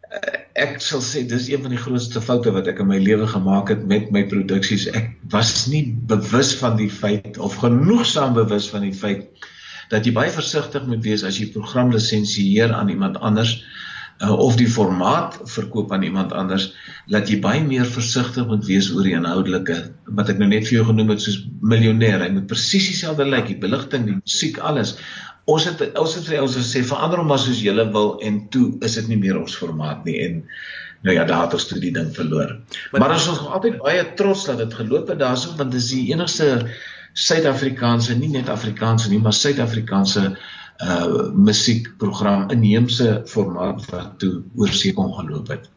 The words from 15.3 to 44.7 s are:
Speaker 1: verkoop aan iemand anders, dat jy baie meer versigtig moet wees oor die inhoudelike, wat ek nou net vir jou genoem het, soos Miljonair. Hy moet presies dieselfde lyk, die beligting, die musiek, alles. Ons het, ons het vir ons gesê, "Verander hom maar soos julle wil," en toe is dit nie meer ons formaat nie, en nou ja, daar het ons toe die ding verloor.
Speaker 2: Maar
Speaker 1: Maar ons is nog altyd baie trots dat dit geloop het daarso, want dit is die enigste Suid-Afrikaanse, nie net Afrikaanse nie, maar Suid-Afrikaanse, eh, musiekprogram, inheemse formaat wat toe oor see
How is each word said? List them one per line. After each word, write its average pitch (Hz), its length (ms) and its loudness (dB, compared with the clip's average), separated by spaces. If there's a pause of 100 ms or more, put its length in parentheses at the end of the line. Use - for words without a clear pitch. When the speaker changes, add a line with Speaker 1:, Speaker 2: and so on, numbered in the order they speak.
Speaker 1:
verkoop 101 480 -6
aan 95 100 0
iemand 92 300 -2
anders, 95 420 -4 (340)
dat 104 200 0
jy 101 120 2
baie 123 220 2
meer 131 220 2
versigtig 120 640 -2
moet 104 200 0
wees 98 240 2
oor 92 120 0
die 95 120 2
inhoudelike, 87 800 -2 (120)
wat 104 240 -2
ek 98 100 0
nou 104 100 4
net 107 180 2
vir 120 120 4
jou 110 60 6
genoem 110 260 4
het, 104 100 0
soos - 260 -4 (140)
Miljonair. 110 600 4
Hy 87 80 -2
moet 98 180 0
presies 190 420 0
dieselfde 156 360 -2
lyk, 131 220 0
die 98 100 -4
beligting, 120 480 -2
die 98 200 0
musiek, - 340 -2
alles. 143 400 -2 (480)
Ons 156 180 4
het, 156 340 -4
ons 160 160 0
het 165 100 -8
vir 151 180 0
ons 127 140 0
gesê, 123 280 0
"Verander 160 340 0
hom 165 80 0
maar 139 120 4
soos 120 240 0
julle 104 300 2
wil," 104 280 2
en 104 300 -4
toe 123 300 2
is 113 140 -2
dit 110 140 -4
nie 113 80 0
meer 95 220 2
ons - 180 -8
formaat 78 480 -6
nie, 80 160 -4
en 82 240 -4 (580)
nou 92 120 2
ja, 82 100 4
daar 85 200 2
het - 100 -2
ons - 120 -2
toe - 140 -6
die 87 120 -2
ding 80 220 -4
verloor. 76 460 -2 (320)
Speaker 2:
Maar 139 80 2
Speaker 1:
Maar 143 100 4
ons 165 120 2
is - 40 0
nog 151 260 -4
altyd 202 260 0
baie 175 360 0
trots 196 300 2
dat 127 140 -2
dit 113 160 -4
geloop 131 340 -2
het 160 100 -2
daarso, 131 380 0
want 135 140 -4
dit 127 100 -2
is 120 100 -2
die 127 220 -2
enigste 151 560 0 (460)
Suid-Afrikaanse, 127 1040 2
nie 151 100 0
net 131 200 -2
Afrikaanse 110 600 0
nie, 101 100 4
maar 113 140 4
Suid-Afrikaanse, 110 1040 0 (420)
eh, 87 280 -2 (260)
musiekprogram, 101 1160 2
inheemse 113 760 4
formaat 90 640 -4
wat 87 280 -12
toe 90 240 -2 (140)
oor 101 120 2
see 95 240 0